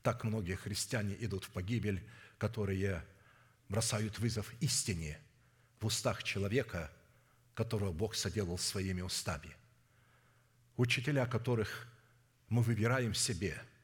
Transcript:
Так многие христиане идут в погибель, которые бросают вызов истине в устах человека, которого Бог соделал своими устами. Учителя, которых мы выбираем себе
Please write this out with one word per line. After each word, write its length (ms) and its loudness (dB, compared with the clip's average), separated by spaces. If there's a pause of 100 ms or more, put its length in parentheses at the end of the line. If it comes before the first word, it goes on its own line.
Так 220 0
многие 320 0
христиане 640 -2
идут 240 -4
в 60 -14
погибель, 520 0 (360)
которые 680 0 (640)
бросают 500 0
вызов 420 0
истине 600 0 (600)
в 60 -2
устах 360 0
человека, 680 0 (640)
которого 380 0
Бог 220 -2
соделал 440 0
своими 440 0
устами. 520 -4 (1200)
Учителя, 480 4
которых 640 0 (600)
мы 120 4
выбираем 540 4
себе 480 0 (220)